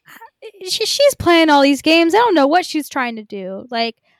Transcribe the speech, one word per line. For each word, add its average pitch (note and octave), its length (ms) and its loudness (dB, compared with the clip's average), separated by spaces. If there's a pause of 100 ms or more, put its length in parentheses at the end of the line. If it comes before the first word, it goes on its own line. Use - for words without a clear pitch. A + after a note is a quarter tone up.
(680)
she, G#4 180 -4
she's C#5 300 2
playing E4 340 2
all C#4+ 120 4
these C#4 200 0
games. E4 320 2
I G#4 40 4
don't A#4 160 2
know C#4 120 4
what F4 180 0
she's - 240 -8
trying A#3+ 280 -6
to G#3+ 80 -16
do. G3 460 -12
Like, A#3 260 -6 (240)